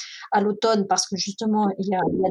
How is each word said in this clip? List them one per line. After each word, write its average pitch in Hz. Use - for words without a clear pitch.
à 208
l'automne 214
parce 185
que 196
justement 208
il 190
y 196
a, 185
il 180
y 190
a 180